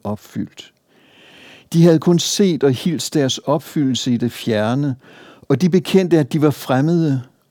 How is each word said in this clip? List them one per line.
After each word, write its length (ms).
opfyldt. 640
De 100
havde 160
kun 200
set 460
og 60
hilst 440
deres 240
opfyldelse 760
i 40
det 160
fjerne, 640
og 120
de 100
bekendte, 480
at 140
de 100
var 80
fremmede 720